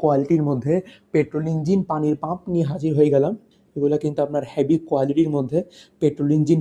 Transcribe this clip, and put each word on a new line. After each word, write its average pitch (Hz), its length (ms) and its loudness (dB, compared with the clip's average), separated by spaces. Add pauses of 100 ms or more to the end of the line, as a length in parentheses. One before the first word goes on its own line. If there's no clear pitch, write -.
কোয়ালিটির 147 420 2
মধ্যে 143 300 -2 (380)
পেট্রোল 156 360 0
ইঞ্জিন 160 400 0
পানির 151 360 -2
পাম্প 170 260 -6
নিয়ে 170 220 0
হাজির 147 240 -4
হয়ে 147 180 4
গেলাম। 143 200 2 (420)
এগুলা 147 280 0
কিন্তু 147 180 -4
আপনার 143 300 -4
হেভি 151 260 2 (100)
কোয়ালিটির 143 480 2
মধ্যে 139 240 -2 (400)
পেট্রোল 143 380 0
ইঞ্জিন 156 240 2